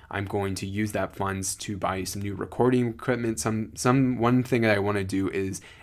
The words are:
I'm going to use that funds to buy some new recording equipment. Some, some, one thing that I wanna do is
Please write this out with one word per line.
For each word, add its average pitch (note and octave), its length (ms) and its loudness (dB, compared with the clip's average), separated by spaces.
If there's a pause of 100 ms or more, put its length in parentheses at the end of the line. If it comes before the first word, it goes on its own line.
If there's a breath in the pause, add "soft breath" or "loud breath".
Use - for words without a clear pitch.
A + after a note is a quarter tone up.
(120)
I'm G2+ 140 -4
going G2 300 -2
to G2 120 -6
use G#2 240 -2
that F#2+ 240 -4
funds F#2+ 400 -4
to G#2 220 -8
buy F#2 260 -2
some G2+ 180 -8
new G2+ 140 -6
recording B2 540 2
equipment. A#2 500 -2
Some, A2 360 -2
some, B2+ 440 4
one B2 240 4
thing B2 180 2
that A2 140 4
I - 20 2
wanna G2+ 260 0
do F#2+ 280 0
is F#2+ 300 -4 (220 loud breath)